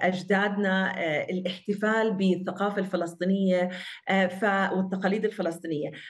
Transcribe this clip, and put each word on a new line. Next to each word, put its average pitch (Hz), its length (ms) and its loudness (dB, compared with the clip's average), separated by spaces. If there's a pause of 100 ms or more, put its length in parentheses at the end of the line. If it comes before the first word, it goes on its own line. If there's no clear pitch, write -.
أجدادنا، 190 920 2
آه، 156 320 0
الاحتفال 202 840 0
بالثقافة 190 640 0
الفلسطينية، 180 920 0 (400)
آه، 190 180 4
ف-، 196 460 0
والتقاليد 190 520 0
الفلسطينية. 165 640 -4 (180)